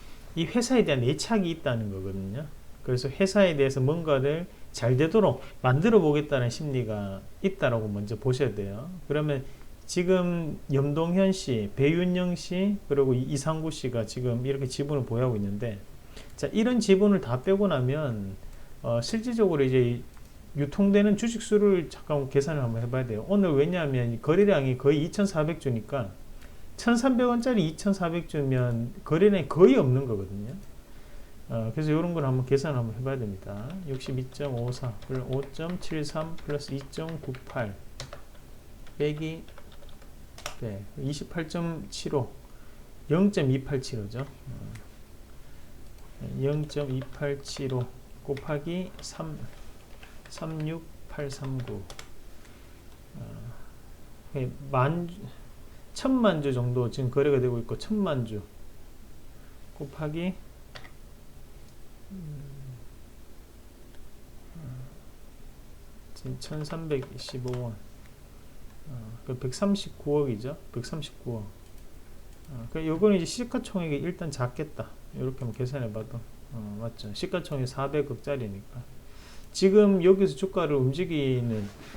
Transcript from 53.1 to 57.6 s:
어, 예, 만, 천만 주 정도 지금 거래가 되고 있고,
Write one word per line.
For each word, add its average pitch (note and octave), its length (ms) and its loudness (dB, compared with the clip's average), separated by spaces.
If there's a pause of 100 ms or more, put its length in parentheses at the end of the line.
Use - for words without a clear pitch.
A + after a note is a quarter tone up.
어, A2+ 380 -12 (840)
예, B2+ 120 -2 (220)
만, D#3 380 2 (840)
천만 A3+ 480 4
주 C#3 120 2
정도 B2 360 2
지금 B2+ 220 -2
거래가 C#3 300 4
되고 B2 180 2
있고, A2+ 180 -4